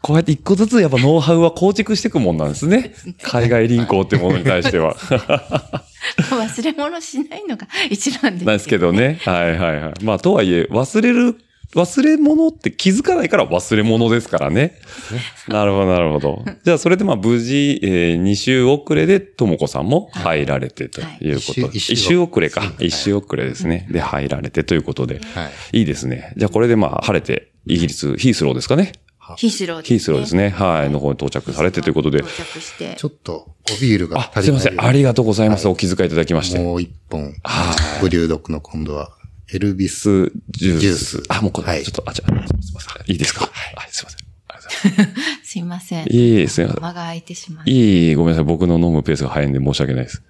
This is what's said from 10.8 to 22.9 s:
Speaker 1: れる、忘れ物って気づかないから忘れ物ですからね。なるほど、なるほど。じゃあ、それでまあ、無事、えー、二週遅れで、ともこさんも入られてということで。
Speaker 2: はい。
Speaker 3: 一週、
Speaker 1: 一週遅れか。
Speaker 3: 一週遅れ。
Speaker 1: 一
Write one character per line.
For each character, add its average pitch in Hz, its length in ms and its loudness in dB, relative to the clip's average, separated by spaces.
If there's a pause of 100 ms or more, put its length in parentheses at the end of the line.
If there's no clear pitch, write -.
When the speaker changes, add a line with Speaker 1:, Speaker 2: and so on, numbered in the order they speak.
Speaker 1:
れ 240 120 2
る、 240 240 2 (380)
忘 175 280 0
れ 311 140 4
物 311 320 4
っ 320 40 -2
て - 200 -4
気 - 180 0
づ 220 120 2
か 359 120 2
な 302 100 0
い - 40 -2
か - 80 0
ら 120 100 4
忘 92 300 0
れ 107 80 4
物 113 260 4
で 117 100 4
す - 80 -14
か 85 100 0
ら 71 120 0
ね。 135 240 2 (720)
な 104 180 0
る 101 80 2
ほ 98 120 2
ど、 92 80 2
な 90 80 4
る 80 120 2
ほ 76 60 0
ど。 71 260 -2 (200)
じ 170 60 4
ゃ 170 40 6
あ、 147 40 0
そ - 100 0
れ 180 80 4
で 185 80 -2
ま 190 80 0
あ、 117 40 0
無 113 220 2
事、 139 440 0
え 101 40 0 (280)
ー、 - 20 0
二 95 180 2
週 127 300 2
遅 143 300 2
れ 156 120 2
で、 196 140 4
と - 260 -2
も 82 100 2
こ 71 120 -2
さ 69 120 -4
ん 78 80 -2
も 175 240 0
入 80 320 0
ら 67 140 -2
れ 65 120 -6
て - 180 -10
と - 120 -12
い - 320 -6
う 69 80 -2
こ - 140 -6
と - 0 -
で。 123 80 -2
Speaker 2:
は - 60 -2
い。 - 80 -8
Speaker 3:
一 98 40 -4
週、 - 120 -2
Speaker 1:
一 120 40 2
週 117 220 2
遅 170 220 0
れ 78 100 2
か。 - 120 -4
Speaker 3:
一 101 40 -4
週 82 80 -8
遅 - 60 -10
れ。 85 80 0
Speaker 1:
一 82 80 -2